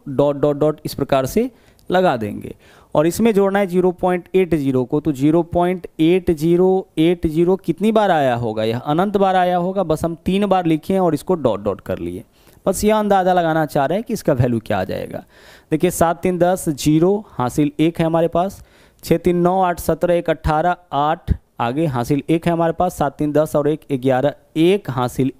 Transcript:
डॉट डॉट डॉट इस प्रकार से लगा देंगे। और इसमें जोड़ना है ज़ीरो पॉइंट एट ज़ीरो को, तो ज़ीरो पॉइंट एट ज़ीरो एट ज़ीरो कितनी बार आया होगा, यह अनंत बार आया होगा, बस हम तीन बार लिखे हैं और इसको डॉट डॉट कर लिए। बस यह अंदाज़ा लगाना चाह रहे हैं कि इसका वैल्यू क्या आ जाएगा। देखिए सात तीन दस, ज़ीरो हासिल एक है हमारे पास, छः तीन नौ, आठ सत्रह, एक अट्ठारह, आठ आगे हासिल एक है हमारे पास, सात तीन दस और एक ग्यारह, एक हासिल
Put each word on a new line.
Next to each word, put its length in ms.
डॉट 280
डॉट 200
डॉट 280
इस 100
प्रकार 320
से 220
लगा 280
देंगे। 380
और 120
इसमें 260
जोड़ना 260
है 80
ज़ीरो 260
पॉइंट 420
एट 200
ज़ीरो 300
को, 140
तो 120
ज़ीरो 340
पॉइंट 420
एट 340
ज़ीरो 540
एट 300
ज़ीरो 300
कितनी 340
बार 200
आया 240
होगा, 280
यह 160
अनंत 380
बार 180
आया 220
होगा, 260
बस 220
हम 100
तीन 200
बार 200
लिखे 280
हैं 60
और 140
इसको 220
डॉट 280
डॉट 180
कर 180
लिए। 240
बस 180
यह 140
अंदाज़ा 360
लगाना 320
चाह 200
रहे 120
हैं 80
कि 80
इसका 200
वैल्यू 280
क्या 180
आ 60
जाएगा। 380
देखिए 200
सात 320
तीन 140
दस, 320
ज़ीरो 600
हासिल 500
एक 200
है 60
हमारे 240
पास, 340
छः 140
तीन 200
नौ, 240
आठ 180
सत्रह, 360
एक 140
अट्ठारह, 460
आठ 400
आगे 280
हासिल 420
एक 160
है 80
हमारे 200
पास, 240
सात 200
तीन 140
दस 240
और 120
एक 260
ग्यारह, 400
एक 340
हासिल 480